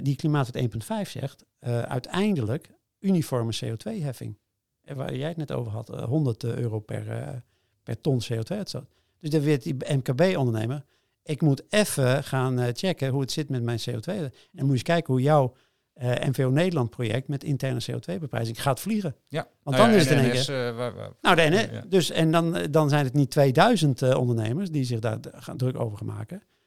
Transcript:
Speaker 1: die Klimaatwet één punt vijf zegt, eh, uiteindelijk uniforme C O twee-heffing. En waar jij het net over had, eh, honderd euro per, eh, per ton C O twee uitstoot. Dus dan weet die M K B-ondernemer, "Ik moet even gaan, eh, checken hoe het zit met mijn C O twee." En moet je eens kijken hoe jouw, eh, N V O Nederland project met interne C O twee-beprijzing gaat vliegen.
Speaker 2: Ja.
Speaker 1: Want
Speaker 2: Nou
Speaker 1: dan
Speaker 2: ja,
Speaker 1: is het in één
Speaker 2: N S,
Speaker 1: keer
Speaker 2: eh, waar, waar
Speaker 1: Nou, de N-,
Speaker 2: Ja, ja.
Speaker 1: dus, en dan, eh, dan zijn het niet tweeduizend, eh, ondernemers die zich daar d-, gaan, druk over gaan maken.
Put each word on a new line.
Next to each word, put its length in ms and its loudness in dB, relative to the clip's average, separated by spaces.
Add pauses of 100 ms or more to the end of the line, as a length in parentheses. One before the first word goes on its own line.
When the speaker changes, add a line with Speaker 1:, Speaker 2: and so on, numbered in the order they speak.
Speaker 1:
die 140 0
Klimaatwet 400 0
één 120 0
punt 160 -6
vijf 260 -4
zegt, 340 -10 (140)
eh, 240 -4
uiteindelijk 880 -2 (280)
uniforme 540 0
C 100 -6
O 140 -6
twee-heffing. 640 -8 (440)
En 140 -14
waar 200 -6
jij 120 -4
het 80 -8
net 160 -8
over 200 -6
had, 180 -10
eh, 120 -10
honderd 420 0
euro 360 -4
per, 300 -8
eh, 180 -8 (540)
per 180 -8
ton 180 0
C 120 -6
O 120 -2
twee 160 -6
uitstoot. 300 -10 (320)
Dus 100 -8
dan 100 2
weet 220 2
die 120 -4 (140)
M 140 0
K 120 -2
B-ondernemer, 680 0 (380)
"Ik 180 -6
moet 280 2
even 560 2
gaan, 340 -2
eh, 140 0
checken 380 -2
hoe 100 0
het 120 -4
zit 160 -6
met 140 -2
mijn 160 -2
C 160 -6
O 60 -4
twee." 180 -6
En 120 -6 (220)
moet 140 -4
je 60 4
eens 100 2
kijken 300 0
hoe 100 2
jouw, 320 4 (380)
eh, 180 -4
N 220 0
V 60 -4
O 120 2
Nederland 400 2
project 380 -4
met 160 -6
interne 420 -2
C 80 -6
O 40 -6
twee-beprijzing 640 -6
gaat 180 0
vliegen. 360 -4 (120)
Speaker 2:
Ja. 200 -8 (140)
Speaker 1:
Want 140 -2
Speaker 2:
Nou 120 8
Speaker 1:
dan 20 8
Speaker 2:
ja, 60 8
Speaker 1:
is 120 6
het 100 6
in 60 6
één 100 4
Speaker 2:
N 80 2
S, 40 0
Speaker 1:
keer 220 -2
Speaker 2:
eh, 80 -6
waar, 180 -6
waar 260 -12
Speaker 1:
Nou, 160 6
de 60 6
N-, 100 6
Speaker 2:
Ja, 200 2
ja. 160 -10
Speaker 1:
dus, 220 4
en 200 2
dan, 260 2
eh, 140 -2
dan 180 6
zijn 160 4
het 100 -2
niet 160 4
tweeduizend, 720 4
eh, 160 4
ondernemers 520 0
die 140 0
zich 160 -4
daar 200 -2
d-, 120 -14
gaan, 240 -14
druk 240 -2
over 180 -4
gaan 80 -8
maken. 360 -10 (240)